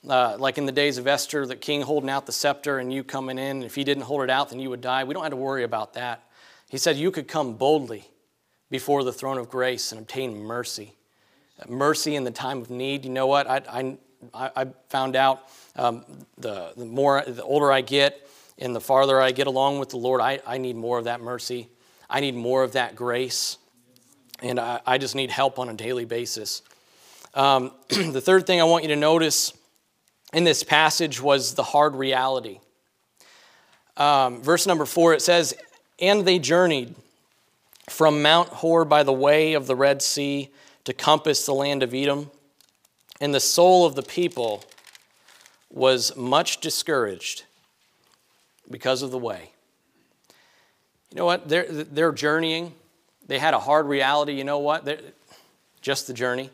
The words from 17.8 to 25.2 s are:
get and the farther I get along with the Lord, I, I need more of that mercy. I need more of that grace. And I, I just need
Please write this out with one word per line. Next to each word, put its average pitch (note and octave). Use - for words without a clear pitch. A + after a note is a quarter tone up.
get C#3
and B2
the A2+
farther C3+
I C3
get C3+
along C#3
with C3+
the B2+
Lord, B2
I, C3+
I B2
need B2+
more A#2+
of A#2
that A#2+
mercy. A#2+
I C#3
need C3+
more B2+
of A#2+
that B2
grace. A#2+
And B2
I, A#2+
I C3
just C3+
need C3+